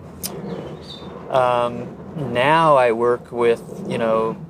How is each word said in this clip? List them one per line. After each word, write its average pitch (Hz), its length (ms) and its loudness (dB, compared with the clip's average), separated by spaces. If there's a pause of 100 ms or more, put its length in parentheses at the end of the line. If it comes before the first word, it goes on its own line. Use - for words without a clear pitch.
(1300)
Um, 123 560 2 (300)
now 143 600 4
I 123 160 6
work 120 400 0
with, 120 300 2 (260)
you 123 100 -2
know 113 380 2 (140)